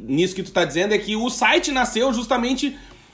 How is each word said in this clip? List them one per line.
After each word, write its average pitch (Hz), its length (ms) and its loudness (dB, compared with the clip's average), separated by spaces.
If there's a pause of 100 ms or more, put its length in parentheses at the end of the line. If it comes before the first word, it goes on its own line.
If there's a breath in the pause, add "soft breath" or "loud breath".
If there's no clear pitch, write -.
nisso 165 300 0
que 190 80 -4
tu - 80 -12
tá 170 140 2
dizendo, 190 280 0
é 208 40 4
que 208 180 -4
o 226 140 -2
site 285 420 2
nasceu 254 420 0
justamente 254 640 -2 (360 loud breath)